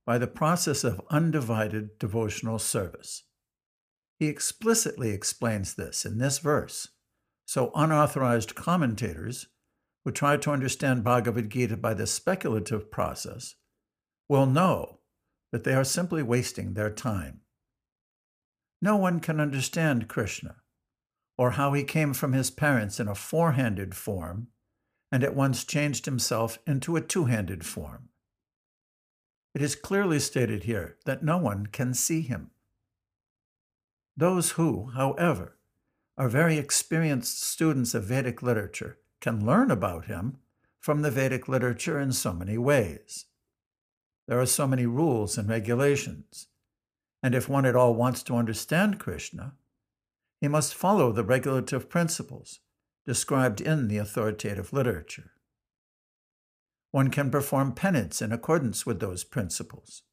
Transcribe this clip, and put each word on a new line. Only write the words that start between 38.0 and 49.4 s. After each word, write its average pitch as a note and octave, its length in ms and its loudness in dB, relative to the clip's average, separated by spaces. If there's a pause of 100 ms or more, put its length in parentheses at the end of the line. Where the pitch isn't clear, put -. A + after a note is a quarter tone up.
Vedic A#2+ 400 -2
literature A2+ 560 -2 (220)
can A2 260 -2
learn A3 240 6
about F#2 360 -2
him A2 320 -6 (420)
from D3 220 0
the D3 100 0
Vedic C3 340 0
literature C3 540 0
in C#3 100 -2
so A#2+ 220 -2
many F#2 260 -4
ways. A#2+ 680 0 (1000)
There A#2+ 140 2
are B2+ 60 4
so C#3+ 200 0
many B2+ 200 2
rules A#2+ 520 2
and G2+ 100 -2
regulations, A#2 1000 0 (720)
and B2+ 140 2
if A#2+ 120 0
one C3+ 180 4
at B2 100 6
all B2 180 8
wants A#2+ 300 0
to B2+ 100 -4
understand D#3 640 0
Krishna, - 540 -8 (880)